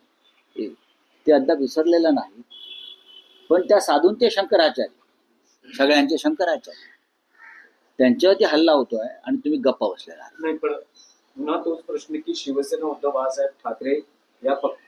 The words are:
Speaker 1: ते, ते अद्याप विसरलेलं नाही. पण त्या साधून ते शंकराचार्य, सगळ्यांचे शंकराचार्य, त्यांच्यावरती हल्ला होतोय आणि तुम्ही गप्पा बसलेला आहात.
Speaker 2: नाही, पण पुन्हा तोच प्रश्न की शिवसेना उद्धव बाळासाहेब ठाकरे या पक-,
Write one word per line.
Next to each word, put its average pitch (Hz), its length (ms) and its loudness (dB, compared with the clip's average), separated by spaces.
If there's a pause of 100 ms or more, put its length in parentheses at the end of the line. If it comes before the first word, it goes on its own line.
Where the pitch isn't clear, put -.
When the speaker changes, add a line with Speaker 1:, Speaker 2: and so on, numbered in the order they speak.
(560)
Speaker 1:
ते, 107 180 -8 (520)
ते 151 60 6
अद्याप 143 260 4
विसरलेलं 160 560 2
नाही. 117 280 -6 (1080)
पण 180 120 4
त्या 202 180 4
साधून 165 340 2
ते 233 160 2
शंकराचार्य, 165 720 0 (760)
सगळ्यांचे 143 400 2
शंकराचार्य, 156 760 -4 (1040)
त्यांच्यावरती 175 460 4
हल्ला 160 280 2
होतोय 117 340 -2
आणि - 300 -6
तुम्ही 143 240 -2
गप्पा 120 280 0
बसलेला 82 320 -14
आहात. - 200 -20
Speaker 2:
नाही, 160 160 -4
पण 151 160 -4 (640)
पुन्हा 151 240 -4
तोच 320 220 -6
प्रश्न 151 320 -10
की 156 200 -8
शिवसेना 143 520 -6
उद्धव 143 240 -4
बाळासाहेब 135 400 -4
ठाकरे 131 500 -6 (440)
या 135 100 0
पक-, - 340 -6